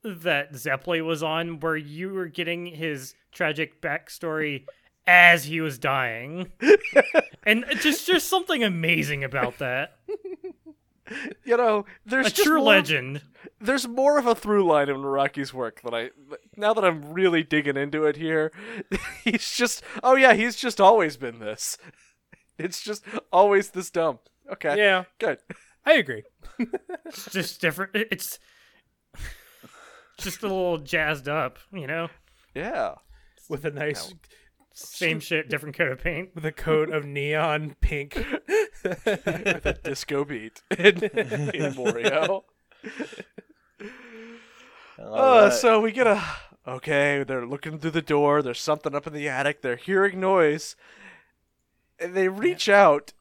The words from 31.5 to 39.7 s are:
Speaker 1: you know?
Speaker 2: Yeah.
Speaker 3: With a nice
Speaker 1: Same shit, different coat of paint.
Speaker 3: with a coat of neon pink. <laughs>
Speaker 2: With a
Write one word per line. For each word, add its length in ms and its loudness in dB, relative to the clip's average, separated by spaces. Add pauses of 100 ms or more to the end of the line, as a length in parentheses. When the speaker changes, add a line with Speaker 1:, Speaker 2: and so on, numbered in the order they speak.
Speaker 1:
you 140 -12
know? 220 -6 (440)
Speaker 2:
Yeah. 420 -6 (520)
Speaker 3:
With 180 -8
a 60 -4
nice 420 -8 (600)
Speaker 1:
Same 460 -6
shit, 300 -4
different 260 -6
coat 160 0
of 100 -8
paint. 340 -6
Speaker 3:
with 100 -10
a 80 -2
coat 360 0
of 160 -4
neon 760 -2
pink. 340 -2
<laughs> 680 -4
Speaker 2:
With 840 -2
a 180 -2